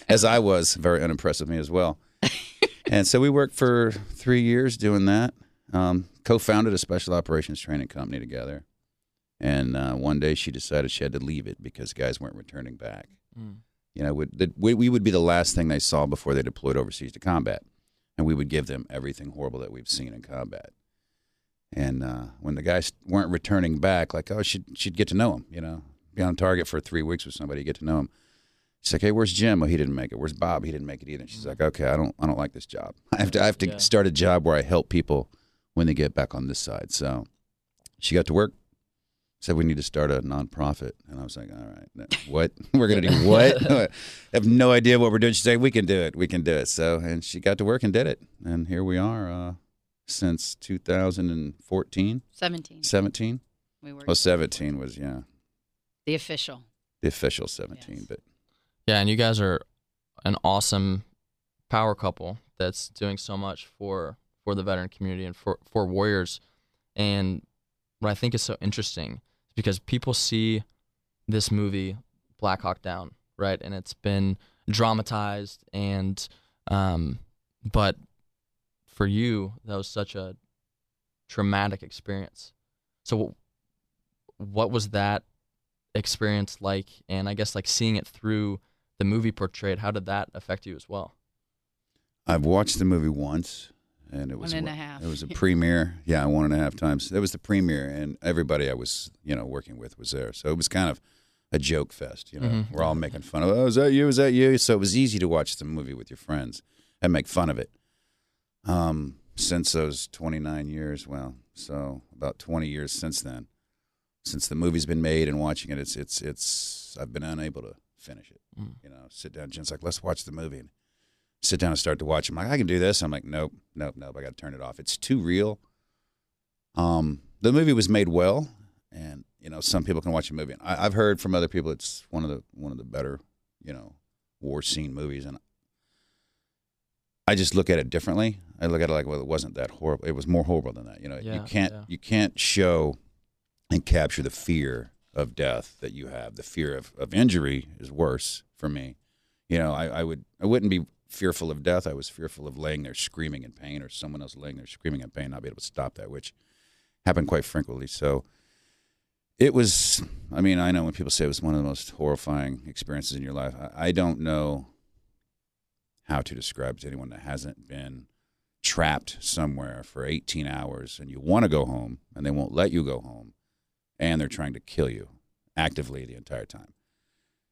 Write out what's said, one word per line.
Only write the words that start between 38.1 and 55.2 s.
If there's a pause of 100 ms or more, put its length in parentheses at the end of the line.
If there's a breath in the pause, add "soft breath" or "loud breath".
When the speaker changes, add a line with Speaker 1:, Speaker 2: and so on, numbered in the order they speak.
Speaker 2:
got
to
work, (880)
said,
"We
need
to
start
a
nonprofit." (160)
And
I
was
like,
"All
right,
no, (200)
what? (100)
<laughs>
We're
gonna
do
what?"
<laughs>
I (440 loud breath)
have
no
idea
what
we're
doing.
She
said,
"We
can
do
it.
We
can
do
it."
So,
and
she
got
to
work
and
did
it. (240)
And
here
we
are,
uh, (540)
since
two
thousand
and
fourteen? (100)
Speaker 3:
Seventeen.
Speaker 2:
Seventeen? (420)
Speaker 3:
We
worked
Speaker 2:
Well,
seventeen
was,
yeah. (840)